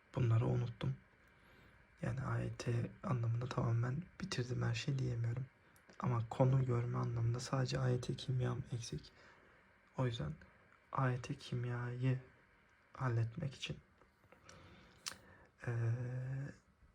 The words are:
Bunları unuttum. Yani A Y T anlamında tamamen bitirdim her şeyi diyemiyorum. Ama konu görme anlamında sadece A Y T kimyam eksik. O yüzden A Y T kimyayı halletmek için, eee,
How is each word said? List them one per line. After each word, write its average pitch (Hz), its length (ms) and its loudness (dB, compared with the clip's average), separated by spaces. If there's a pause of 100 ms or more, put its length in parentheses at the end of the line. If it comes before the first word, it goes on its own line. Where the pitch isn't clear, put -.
(140)
Bunları 117 320 4
unuttum. 123 500 0 (1040)
Yani 131 200 0
A 120 160 0
Y 120 200 -2
T 117 320 0 (120)
anlamında 120 460 2
tamamen 127 540 0 (180)
bitirdim 123 420 -2
her 117 120 2
şeyi 135 240 0
diyemiyorum. 123 480 0 (540)
Ama 117 280 0
konu 131 380 4
görme 120 320 0
anlamında 120 420 0
sadece 135 400 0
A 127 80 4
Y 123 120 2
T - 160 -4
kimyam 123 460 0 (100)
eksik. 127 400 -6 (840)
O 131 100 2
yüzden 120 260 -2 (600)
A 135 160 2
Y 123 140 0
T 139 160 -4
kimyayı 123 840 0 (720)
halletmek 117 600 0
için, - 240 -8 (1900)
eee, 120 80 0 (1200)